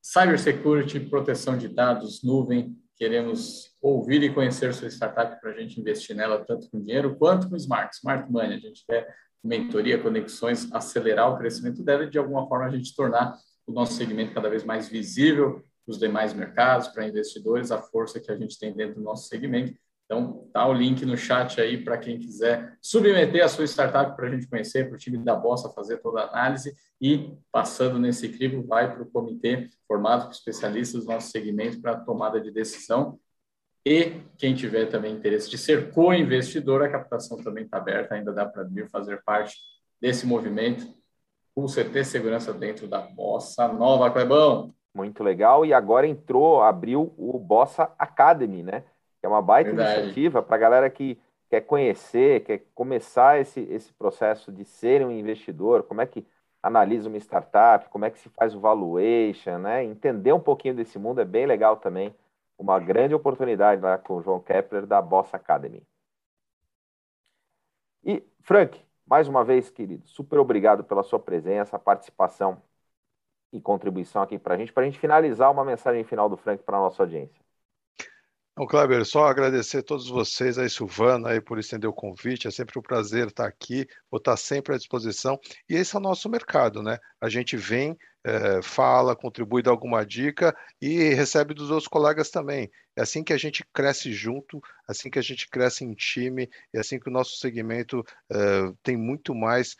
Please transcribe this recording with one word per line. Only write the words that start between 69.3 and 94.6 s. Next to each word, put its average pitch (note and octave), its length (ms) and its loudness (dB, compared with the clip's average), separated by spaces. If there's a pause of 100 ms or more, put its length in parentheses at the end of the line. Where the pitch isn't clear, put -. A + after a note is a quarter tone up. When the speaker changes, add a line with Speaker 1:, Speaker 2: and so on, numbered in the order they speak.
Speaker 2:
vez, B2+ 260 2
querido, F#2+ 380 -12
super C#3+ 300 -4
obrigado G#2+ 460 4
pela G2 180 0
sua G#2 180 -2
presença, G2 600 -4
participação F#2+ 800 -2 (920)
e A2+ 80 -12
contribuição F#2+ 600 -4
aqui G2+ 160 -4
pra F2+ 200 -2
gente. A#2 140 -8
Pra B2+ 120 0
gente C#3 160 -4
finalizar, D3 520 4
uma C#3 140 0
mensagem A#2+ 380 -2
final G#2+ 260 0
do F#2+ 80 -4
Frank G2+ 260 -6
pra G2+ 140 -4
nossa G2 240 0
audiência. D#2+ 400 -4 (1120)
Speaker 3:
Então, C#3+ 140 -8
Kleber, B2+ 400 4
só D3+ 220 4
agradecer C3 500 0
a C3 60 -4
todos B2+ 260 -8
vocês, B2 480 -2
aí, B2+ 100 -2
Silvana, A#2 640 0
aí, A2+ 100 0
por A2 200 -8
estender A2 280 -8
o G#2 60 -4
convite. A#2 540 -8
É G#2 40 -8
sempre B2 280 -10
um - 20 -10
prazer A2+ 460 -2
estar A#2 180 -6
aqui, B2 420 -8 (220)
vou B2 80 -8
estar A#2 180 0
sempre C#3 380 -6
à C3 60 -2
disposição. B2 600 -6 (300)
E C3+ 60 -2
esse F#3 200 -2
é G3+ 40 -2
o - 20 -4
nosso F#3+ 260 -4
mercado, A#2+ 540 0
né? A2 160 -6 (240)
A A2+ 80 -4
gente A#2+ 260 -4
vem, A#2+ 400 -4 (300)
eh, G#2 380 0
fala, B2+ 520 2
contribui, A#2+ 460 -4
dá B2 80 2
alguma A#2 340 0
dica C#3 540 -2 (240)
e D#3 320 2
recebe D3 400 0
dos D3 160 -10
outros D3+ 180 -2
colegas D3+ 440 2
também. C#3 360 -6 (280)
É G#2+ 80 -2
assim D#3 200 -6
que E3 80 -4
a D3 60 2
gente D3 340 -6
cresce C#3 400 -2
junto, A#2 480 -8 (280)